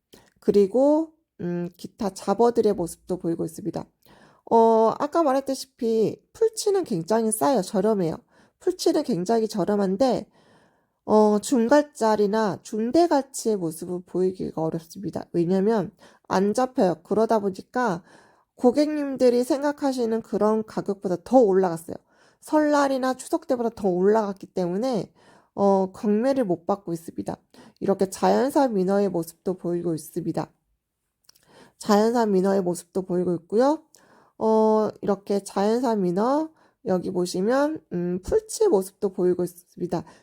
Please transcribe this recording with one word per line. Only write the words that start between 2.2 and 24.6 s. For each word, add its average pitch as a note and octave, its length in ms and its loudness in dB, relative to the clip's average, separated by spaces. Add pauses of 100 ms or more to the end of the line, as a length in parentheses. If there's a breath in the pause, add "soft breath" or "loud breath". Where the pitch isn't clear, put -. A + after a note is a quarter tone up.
모습도 F3+ 460 -6
보이고 F3 260 -4
있습니다. D#3+ 400 -8 (680 soft breath)
어, A3+ 480 4
아까 D4 240 -2
말했다시피 C4 1000 -2 (100)
풀치는 G4+ 540 0
굉장히 A3 480 -2
싸요. C4+ 280 0
저렴해요. G3 540 0 (440 soft breath)
풀치는 E4+ 440 0
굉장히 A3 460 -2
저렴한데, F#3+ 760 0 (760 soft breath)
어, G#3+ 360 4
중갈짜리나 A3 1200 2
중대갈치의 B3+ 920 0
모습은 F3 480 -6
보이기가 F#3 560 -4
어렵습니다. D#3+ 720 -8
왜냐면 F#3+ 580 0 (380 soft breath)
안 G3+ 240 2
잡혀요. B3+ 500 0
그러다 A3 360 0
보니까 G3 640 -4 (520 soft breath)
고객님들이 C4 880 2
생각하시는 C4+ 800 -2
그런 G#3+ 440 0
가격보다 G3 600 -4
더 B3+ 140 4
올라갔어요. F#3+ 560 2 (440 soft breath)
설날이나 C#4 760 0
추석 - 320 -6
때보다 A#3+ 220 -2
더 G3+ 200 -4
올라갔기 G3 580 0
때문에, G3 640 -4 (440 soft breath)